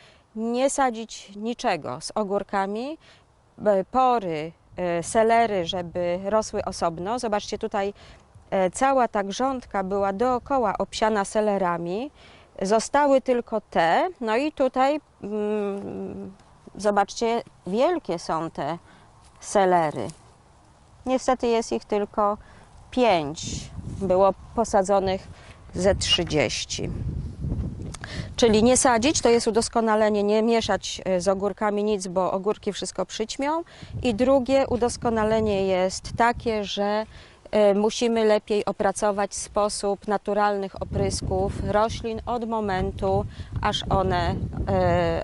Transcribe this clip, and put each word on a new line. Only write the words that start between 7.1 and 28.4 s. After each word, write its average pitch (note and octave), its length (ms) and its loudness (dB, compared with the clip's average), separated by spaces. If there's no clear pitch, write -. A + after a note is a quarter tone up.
Zobaczcie, G#3 380 -4
tutaj, G3+ 360 -4
e, F#3 220 2
cała C4 360 2
ta G3+ 160 -2
grządka A#3 600 -4
była G3 300 -2
dookoła B3 640 0
obsiana G#3 480 0
selerami. G3 880 -2
Zostały C4 600 4
tylko A#3 400 -2
te, G3 480 2
no A3 140 0
i D4 160 0
tutaj, C4+ 480 2
mm, G3 1080 -6
zobaczcie, G#3 680 0
wielkie A3+ 520 0
są E3 320 -4
te D#3+ 260 -4
selery. E3+ 680 2
Niestety B3+ 420 0
jest A3+ 240 0
ich A3+ 140 -4
tylko G#3 520 0
pięć. E3+ 800 0
Było F#3+ 320 4
posadzonych G3 720 0
ze F3+ 220 2
trzydzieści. - 960 0
Czyli A3 280 4